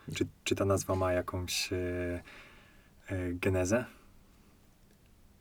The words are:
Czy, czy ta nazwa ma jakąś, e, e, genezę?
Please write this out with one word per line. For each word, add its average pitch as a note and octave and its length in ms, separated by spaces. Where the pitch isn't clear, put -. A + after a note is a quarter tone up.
Czy, - 120
czy - 100
ta G#2 100
nazwa F#2+ 300
ma F#2 180
jakąś, F2+ 600
e, F#2 40
e, F2+ 240
genezę? F#2 520